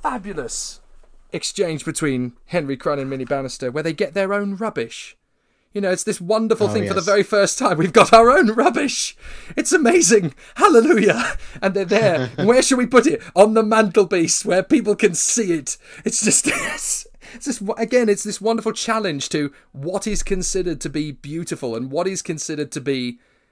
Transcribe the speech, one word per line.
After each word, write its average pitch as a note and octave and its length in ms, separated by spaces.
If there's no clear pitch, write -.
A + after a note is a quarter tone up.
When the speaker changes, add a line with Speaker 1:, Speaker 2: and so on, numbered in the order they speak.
Speaker 1:
fabulous G3 800
exchange E3 540
between C3 480
Henry C#3+ 300
Crun D3 220
and C3+ 100
Minnie C3 160
Bannister, C3 460
where D3+ 120
they E3 100
get F#3 200
their G3 200
own G3+ 220
rubbish. - 640
You G#3 80
know, G3 100
it's F#3 140
this G#3 160
wonderful G#3+ 460
Speaker 2:
Oh, G#3 60
Speaker 1:
thing G#3 140
for G3 60
the F#3+ 80
Speaker 2:
yes. D#3+ 40
Speaker 1:
very G3+ 180
first - 360
time. G3+ 180
We've E3 140
got - 220
our A3+ 160
own C4 220
rubbish. B3 640
It's - 160
amazing. A#3+ 600
Hallelujah. B3 800
And G3 120
they're G3 100
there. F3+ 440
Speaker 2:
<laughs> A2+ 100
Speaker 1:
Where A#3 260
should C4 140
we B3 80
put B3 200
it? D#3 160
On G#3+ 200
the A3 80
mantelpiece G3+ 840
where F#3 180
people G#3 320
can F#3+ 200
see G3+ 360
it. D#3 260
It's - 180
just - 220
<laughs> - 0
this. - 600
It's - 140
this, C4+ 140
again, A#3 300
it's G#3 160
this G#3 160
wonderful A3 320
challenge G3+ 580
to D3 220
what F3 340
is G3+ 160
considered F3+ 560
to D3+ 100
be D3+ 220
beautiful C#3+ 640
and B2+ 160
what E3+ 160
is F#3+ 140
considered D3+ 500
to - 80
be B2+ 400